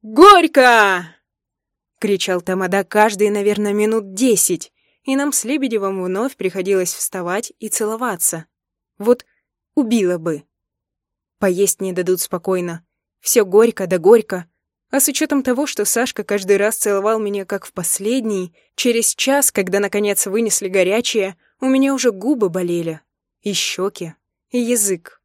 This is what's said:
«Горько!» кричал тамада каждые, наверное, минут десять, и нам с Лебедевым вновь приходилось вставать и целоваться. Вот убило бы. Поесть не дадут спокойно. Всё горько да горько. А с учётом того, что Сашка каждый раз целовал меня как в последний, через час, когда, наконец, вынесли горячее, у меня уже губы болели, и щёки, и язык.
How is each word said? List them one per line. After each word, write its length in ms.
«Горько!» 1120
кричал 340
тамада 440
каждые, 480
наверное, 400
минут 420
десять, 580
и 140
нам 160
с 120
Лебедевым 600
вновь 320
приходилось 560
вставать 680
и 100
целоваться. 800
Вот 280
убило 440
бы. 260
Поесть 400
не 120
дадут 280
спокойно. 640
Всё 260
горько 440
да 100
горько. 500
А 100
с 80
учётом 340
того, 240
что 180
Сашка 380
каждый 360
раз 180
целовал 420
меня 260
как 220
в 60
последний, 840
через 380
час, 360
когда, 300
наконец, 480
вынесли 400
горячее, 680
у 60
меня 260
уже 200
губы 380
болели, 500
и 120
щёки, 640
и 80
язык. 680